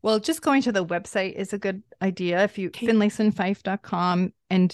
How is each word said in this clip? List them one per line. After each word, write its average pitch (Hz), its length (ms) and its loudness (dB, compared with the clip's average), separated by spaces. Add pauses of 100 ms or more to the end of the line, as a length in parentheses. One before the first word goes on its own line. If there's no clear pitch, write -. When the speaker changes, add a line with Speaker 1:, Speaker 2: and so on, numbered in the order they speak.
Speaker 1:
Well, 214 180 2
just 320 220 -4
going 277 200 2
to 240 100 0
the 190 140 0
website 175 480 -4
is 196 180 -8
a 208 60 -6
good 196 260 -6 (180)
idea. 180 440 0
If - 120 -6
you, 185 120 -4
Speaker 2:
Okay. - 180 -6
Speaker 1:
finlayson 214 480 4
fife 196 260 -2
dot 196 200 -4
com, 180 500 0 (180)
and 185 240 4